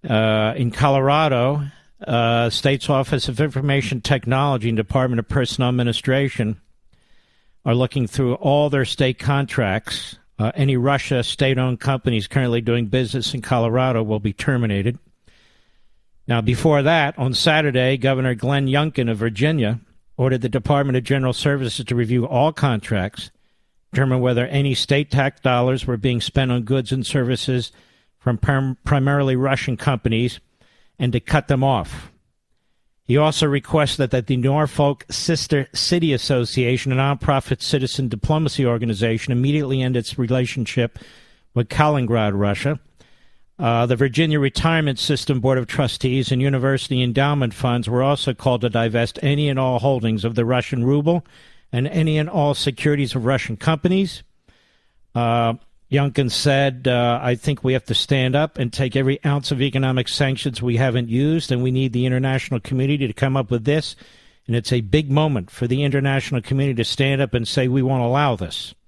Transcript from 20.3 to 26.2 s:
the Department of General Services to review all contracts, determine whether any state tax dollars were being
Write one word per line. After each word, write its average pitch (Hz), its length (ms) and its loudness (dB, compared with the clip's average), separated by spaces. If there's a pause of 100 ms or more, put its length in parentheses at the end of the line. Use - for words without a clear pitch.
the 123 80 -2
Department 135 480 0
of 117 60 -2
General 131 280 0
Services 131 540 -2
to 123 80 -2
review 120 320 0
all 143 260 2
contracts, 107 800 -2 (600)
determine 131 300 0
whether 123 280 2
any 139 260 0
state 147 360 0
tax 139 300 0
dollars 127 460 0
were 120 100 -2
being 120 240 0